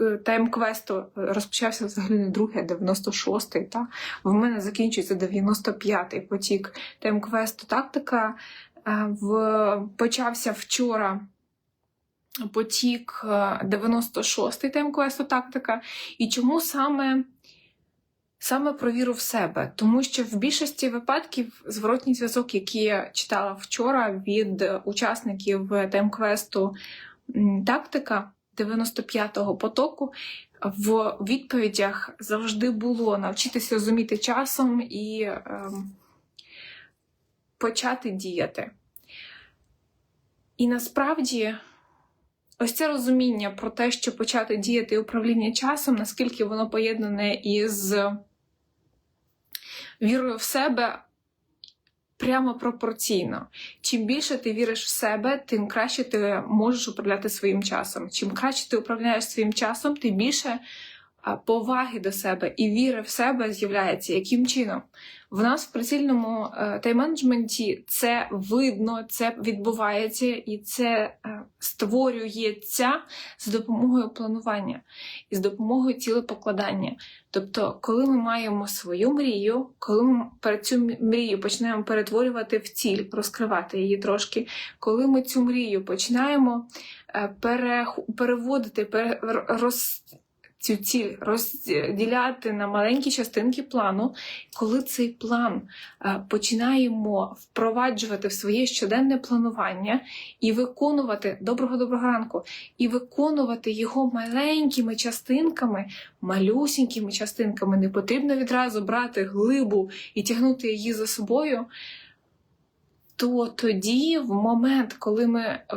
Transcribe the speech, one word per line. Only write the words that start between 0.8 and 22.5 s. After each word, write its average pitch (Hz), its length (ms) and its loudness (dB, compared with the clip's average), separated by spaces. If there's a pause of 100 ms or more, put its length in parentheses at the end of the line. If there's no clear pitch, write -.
Розпочався 208 720 -2
взагалі 208 340 0
не 196 100 0
другий, 208 300 0
а - 60 -2
дев'яносто 180 460 0
шостий, 202 540 -2
та? 233 220 -4 (360)
В 190 100 4
мене 226 280 4
закінчується 208 540 0
дев'яносто 196 580 0
п'ятий 190 480 -2
потік 196 520 -2 (280)
тайм-квесту 220 680 -2
«Тактика». 247 680 0 (520)
Е, 214 200 0 (140)
в-, 214 760 2
почався 233 540 0
вчора 214 680 0 (1300)
потік, 233 760 -2
е, 202 340 2
дев'яносто 226 600 0
шостий 247 480 -2
тайм-квесту 285 520 0
«Тактика». 254 580 -2 (360)
І 226 120 0
чому 262 320 2
саме, 269 600 2 (1160)
саме 285 340 0
про 247 180 0
віру 247 220 2
в 233 60 -8
себе? - 560 -2
Тому 233 280 6
що 262 200 -2
в 226 120 -4
більшості 277 540 0
випадків 240 760 -2
зворотній 220 480 0
зв'язок, 240 420 -2